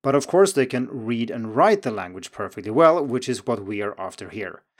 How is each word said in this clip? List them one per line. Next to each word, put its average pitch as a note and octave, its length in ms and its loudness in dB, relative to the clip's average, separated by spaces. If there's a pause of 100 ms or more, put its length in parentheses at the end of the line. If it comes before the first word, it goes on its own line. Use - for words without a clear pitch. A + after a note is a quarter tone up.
But C3+ 140 0
of C#3 140 2
course F#3+ 240 4
they C3+ 120 2
can B2 260 -4
read A#2 380 -4
and A2+ 280 -6
write G3+ 260 4
the B2+ 80 -4
language F#2 400 -10
perfectly G#2 400 -10
well, D#3+ 340 6
which B2+ 240 -4
is B2 160 -4
what A2 200 -4
we G2+ 180 -6
are G2+ 180 -6
after F#2 300 -10
here. G2+ 320 -10 (180)